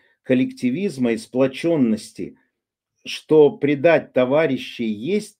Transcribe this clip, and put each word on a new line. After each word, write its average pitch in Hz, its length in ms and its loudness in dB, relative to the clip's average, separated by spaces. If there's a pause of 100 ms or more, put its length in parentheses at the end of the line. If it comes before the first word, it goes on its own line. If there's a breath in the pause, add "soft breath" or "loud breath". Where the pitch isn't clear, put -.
(240 soft breath)
коллективизма 127 920 -2
и 110 40 -2
сплочённости, 127 1200 -2 (680 soft breath)
что 151 460 4
предать 147 640 0
товарищей 127 720 0
есть 139 520 -6